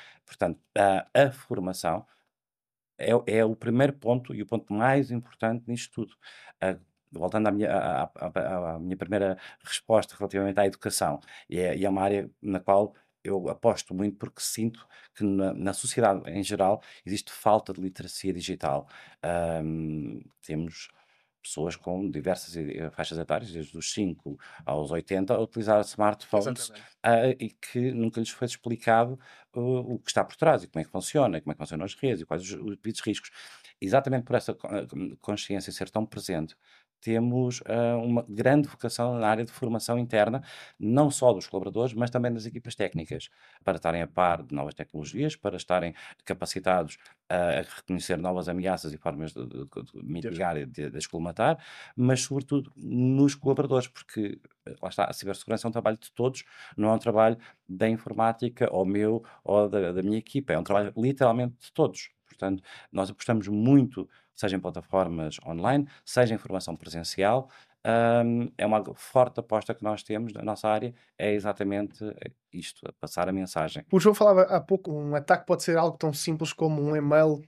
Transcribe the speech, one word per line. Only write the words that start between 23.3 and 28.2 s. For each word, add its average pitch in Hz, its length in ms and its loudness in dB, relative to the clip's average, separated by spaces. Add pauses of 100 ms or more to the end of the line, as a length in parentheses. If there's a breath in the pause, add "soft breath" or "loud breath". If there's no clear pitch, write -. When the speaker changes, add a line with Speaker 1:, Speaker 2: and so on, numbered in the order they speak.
Speaker 1:
desde 82 260 -12
os - 140 -8
cinco 78 440 -6 (300 loud breath)
aos 73 240 -2
oitenta, 95 440 -2
a 107 60 0
utilizar 107 420 2
smartphones, 104 840 0
Speaker 2:
Exatamente. - 220 -14 (180)
Speaker 1:
ah, 117 240 6
e 123 220 -2
que 127 420 -4
nunca 117 260 -2
lhes 113 120 -4